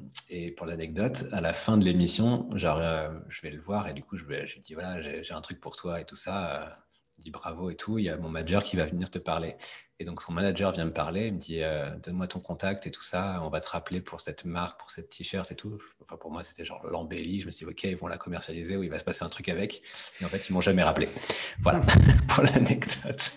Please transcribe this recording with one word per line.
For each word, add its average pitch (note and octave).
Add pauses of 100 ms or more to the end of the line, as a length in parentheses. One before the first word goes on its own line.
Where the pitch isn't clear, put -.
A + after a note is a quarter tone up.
(300)
et E2+
pour -
l'anecdote, E2
à F#2
la E2
fin A2
de G2+
l'émission, F2+
genre, E2
euh, D#2+ (180)
je -
vais D#2+
le D#2
voir G2+
et D#2
du C#2+
coup, -
je D#2+
vais, C#2+
je -
lui -
dis, « -
Voilà, F2+
j'ai, D2+
j'ai E2
un D#2
truc -
pour -
toi » E2+
et D#2
tout -
ça. E2+
Euh, D2 (500)
il -
dit E2
bravo E2+
et E2+
tout, A2
il G#2
y -
a D#2+
mon E2+
manager E2
qui -
va E2+
venir F2
te F2+
parler. E2 (460)
Et E2+
donc F2
son -
manager F#2+
vient E2
me D#2+
parler, E2
il G2+
me F2
dit, D#2+
euh, « D2+ (140)
Donne-moi F2+
ton F#2
contact F#2+
et -
tout -
ça, F#2
on D#2
va D#2
te -
rappeler F2+
pour E2+
cette -
marque, F2
pour -
cette -
t-shirt -
et -
tout. » G#2 (240)
Enfin -
pour D#2+
moi F2
c'était -
genre -
l'embellie, E2
je F2
me E2+
suis E2
dit, « D#2+
Ok, -
ils F#2
vont F2
la E2+
commercialiser E2+
ou G2
il E2+
va D2+
se -
passer F2
un E2
truc -
avec. » F2+ (380)
Et F2+
en E2+
fait G2
ils F#2+
m'ont F2+
jamais F#2
rappelé. D#2 (520)
Voilà, F3 (280)
<laughs> -
pour -
l'anecdote. -